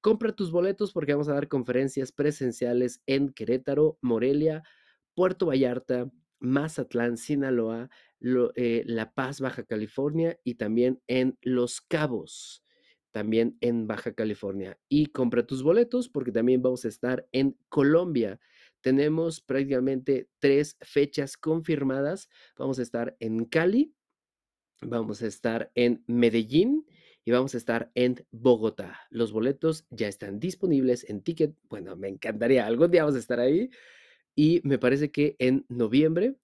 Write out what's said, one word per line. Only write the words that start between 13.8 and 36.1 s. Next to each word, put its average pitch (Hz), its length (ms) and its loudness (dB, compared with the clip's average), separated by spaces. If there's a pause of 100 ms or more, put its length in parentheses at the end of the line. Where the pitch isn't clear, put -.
Baja 107 260 -6
California. 98 640 -6 (120)
Y 147 180 4
compra 120 380 0
tus 131 180 -8
boletos 233 460 2
porque 123 220 -4
también 120 300 2
vamos 127 220 -2
a 117 60 -4
estar 123 420 -6
en 135 260 0 (120)
Colombia. 143 680 2 (420)
Tenemos 156 580 0
prácticamente 135 880 -2 (100)
tres 143 420 2
fechas 143 560 -2
confirmadas. 156 920 -2 (280)
Vamos 135 220 -4
a - 20 -4
estar 117 380 -4
en 113 260 -2
Cali, 185 480 2 (880)
vamos 113 400 -6
a 113 60 -6
estar 113 480 -4
en 120 320 2
Medellín 120 800 2 (380)
y 113 80 -2
vamos 127 220 2
a 127 40 -6
estar 113 380 -4
en 123 360 0
Bogotá. 113 680 0 (100)
Los 113 220 -2
boletos 139 580 -2
ya 110 180 -4
están 101 320 -10
disponibles 139 680 0
en 104 120 -8
Ticket. 160 340 -2 (140)
Bueno, 95 260 -12
me 98 140 -8
encantaría. 113 560 2
Algún 123 260 4
día 165 120 6
vamos 147 120 0
a 120 40 -2
estar 120 200 -4
ahí. 160 300 2 (680)
Y 160 280 4
me 139 160 0
parece 139 320 2
que 147 280 0
en 127 300 2
noviembre 151 760 2